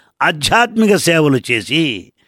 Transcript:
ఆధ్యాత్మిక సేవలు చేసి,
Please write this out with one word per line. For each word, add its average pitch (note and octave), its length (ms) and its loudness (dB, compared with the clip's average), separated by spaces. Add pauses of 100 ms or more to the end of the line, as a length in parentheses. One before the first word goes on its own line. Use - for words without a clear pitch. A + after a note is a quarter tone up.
(220)
ఆధ్యాత్మిక G#3 760 0
సేవలు D3+ 440 2 (100)
చేసి, A#2+ 640 -4 (160)